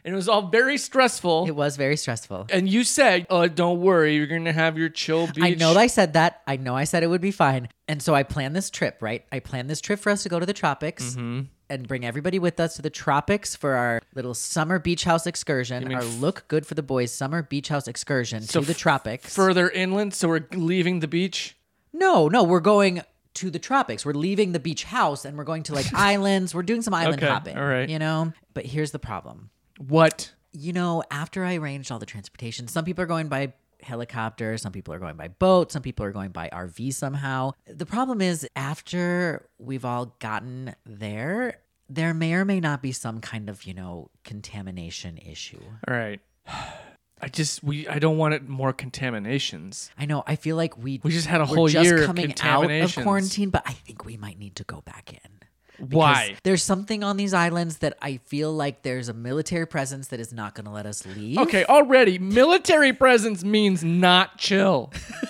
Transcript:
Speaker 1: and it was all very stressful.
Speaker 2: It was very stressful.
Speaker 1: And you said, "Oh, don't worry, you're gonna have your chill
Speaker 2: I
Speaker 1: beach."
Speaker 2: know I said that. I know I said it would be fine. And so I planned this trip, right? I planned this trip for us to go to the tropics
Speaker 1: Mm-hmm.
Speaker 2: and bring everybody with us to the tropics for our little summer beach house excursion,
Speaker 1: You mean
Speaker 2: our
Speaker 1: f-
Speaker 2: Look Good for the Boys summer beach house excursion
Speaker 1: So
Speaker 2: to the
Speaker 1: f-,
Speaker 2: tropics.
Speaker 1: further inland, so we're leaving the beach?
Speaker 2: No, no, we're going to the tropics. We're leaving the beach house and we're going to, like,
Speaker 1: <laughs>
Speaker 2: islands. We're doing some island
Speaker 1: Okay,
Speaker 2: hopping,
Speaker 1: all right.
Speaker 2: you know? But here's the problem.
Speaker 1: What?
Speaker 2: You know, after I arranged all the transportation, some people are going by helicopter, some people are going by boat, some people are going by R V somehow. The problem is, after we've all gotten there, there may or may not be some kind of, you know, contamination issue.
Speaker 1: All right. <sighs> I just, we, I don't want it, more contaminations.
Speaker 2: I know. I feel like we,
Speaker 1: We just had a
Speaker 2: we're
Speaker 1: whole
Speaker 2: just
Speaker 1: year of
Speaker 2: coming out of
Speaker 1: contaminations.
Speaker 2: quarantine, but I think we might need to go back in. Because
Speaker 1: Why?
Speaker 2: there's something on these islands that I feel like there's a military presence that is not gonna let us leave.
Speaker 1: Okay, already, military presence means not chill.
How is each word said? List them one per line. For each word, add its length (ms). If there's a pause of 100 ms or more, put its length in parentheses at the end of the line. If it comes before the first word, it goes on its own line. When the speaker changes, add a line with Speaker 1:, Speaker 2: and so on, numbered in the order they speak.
Speaker 1:
and 80
it 40
was 120
all 140
very 360
stressful. 680
Speaker 2:
It 80
was 200
very 200
stressful. 560
Speaker 1:
And 160
you 160
said, 460
"Oh, 180
don't 320
worry, 340
you're 140
gonna 240
have 260
your 120
chill 380 (140)
Speaker 2:
I 80
Speaker 1:
beach." 80
Speaker 2:
know 160
I 140
said 240
that. 340
I 100
know 200
I 80
said 180
it 60
would 120
be 120
fine. 360 (200)
And 120
so 140
I 80
planned 320
this 160
trip, 320
right? 300
I 80
planned 280
this 120
trip 180
for 140
us 100
to 60
go 100
to 80
the 60
tropics 640
Speaker 1:
Mm-hmm. 240 (280)
Speaker 2:
and 200
bring 160
everybody 360
with 180
us 180
to 60
the 80
tropics 640
for 200
our 260 (160)
little 180
summer 460
beach 240
house 240
excursion, 540
Speaker 1:
You 80
mean 80
Speaker 2:
our 40
Speaker 1:
f- 180
Speaker 2:
Look 280
Good 180
for 80
the 80
Boys 300
summer 320
beach 240
house 180
excursion 560
Speaker 1:
So 180
Speaker 2:
to 60
the 60
Speaker 1:
f-, 60
Speaker 2:
tropics. 540
Speaker 1:
further 380
inland, 440
so 140
we're 240
leaving 460
the 100
beach? 480 (360)
Speaker 2:
No, 360
no, 160
we're 160
going 420 (320)
to 160
the 100
tropics. 460
We're 80
leaving 380
the 80
beach 240
house 400
and 140
we're 60
going 200
to, 100
like, 160
Speaker 1:
<laughs> 40
Speaker 2:
islands. 600
We're 80
doing 200
some 120
island 280
Speaker 1:
Okay, 80
Speaker 2:
hopping, 280
Speaker 1:
all 80
right. 220
Speaker 2:
you 120
know? 320 (220)
But 120
here's 260
the 80
problem. 500 (280)
Speaker 1:
What? 540 (200)
Speaker 2:
You 200
know, 380
after 340
I 120
arranged 360
all 80
the 60
transportation, 600
some 160
people 200
are 40
going 200
by 240 (300)
helicopter, 760
some 140
people 200
are 60
going 180
by 120
boat, 440
some 100
people 220
are 80
going 180
by 220
R 140
V 240
somehow. 600 (140)
The 200
problem 340
is, 340
after 920 (100)
we've 280
all 340
gotten 540 (100)
there, 760 (280)
there 260
may 200
or 100
may 160
not 220
be 100
some 280
kind 280
of, 160
you 100
know, 360 (120)
contamination 960
issue. 400 (300)
Speaker 1:
All 80
right. 240 (260)
<sighs> 40 (720)
I 60
just, 340
we, 240
I 120
don't 180
want 160
it, 160
more 240
contaminations. 1300
Speaker 2:
I 80
know. 200
I 100
feel 200
like 220
we, 240
Speaker 1:
We 80
just 160
had 160
a 20
Speaker 2:
we're 120
Speaker 1:
whole 120
Speaker 2:
just 160
Speaker 1:
year 160
of 60
Speaker 2:
coming 180
out 60
of 60
Speaker 1:
contaminations. 680
Speaker 2:
quarantine, 460
but 160
I 60
think 340
we 100
might 220
need 180
to 80
go 180
back 300
in. 180 (580)
Because 40
Speaker 1:
Why? 520
Speaker 2:
there's 180
something 420
on 140
these 160
islands 440
that 220
I 240
feel 300
like 280
there's 280
a 40
military 520
presence 420
that 120
is 120
not 220
gonna 180
let 140
us 200
leave. 320
Speaker 1:
Okay, 260
already, 540
military 760
presence 500
means 400
not 540
chill. 520 (400)